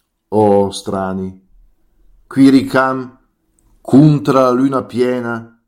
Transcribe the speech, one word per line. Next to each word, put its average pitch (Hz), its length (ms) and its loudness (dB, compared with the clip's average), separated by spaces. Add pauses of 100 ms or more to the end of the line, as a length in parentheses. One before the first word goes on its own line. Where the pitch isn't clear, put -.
(280)
Oh 101 420 2
strani, 95 800 -10 (800)
qui 135 240 2
ricam 131 680 -2 (640)
contra 143 600 2
la 127 100 2
luna 131 320 -2
piena 117 840 -6